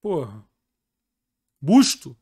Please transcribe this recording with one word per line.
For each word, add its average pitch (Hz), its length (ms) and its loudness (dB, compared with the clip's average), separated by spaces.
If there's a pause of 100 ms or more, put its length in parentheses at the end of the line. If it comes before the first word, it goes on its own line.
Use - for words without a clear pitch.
Porra. 120 420 -8 (1160)
Busto? 160 600 2